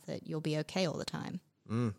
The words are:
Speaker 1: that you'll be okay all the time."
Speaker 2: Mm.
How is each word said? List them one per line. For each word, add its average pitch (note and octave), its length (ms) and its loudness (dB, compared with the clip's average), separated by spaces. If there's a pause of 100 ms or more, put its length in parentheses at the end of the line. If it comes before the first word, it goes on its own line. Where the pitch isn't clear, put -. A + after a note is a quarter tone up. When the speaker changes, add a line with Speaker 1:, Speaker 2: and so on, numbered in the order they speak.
Speaker 1:
that - 200 -6
you'll D#3+ 140 -2
be D3+ 180 2
okay F#3 280 2
all D3 100 0
the - 80 -2
time." - 360 -6 (300)
Speaker 2:
Mm. A2+ 280 4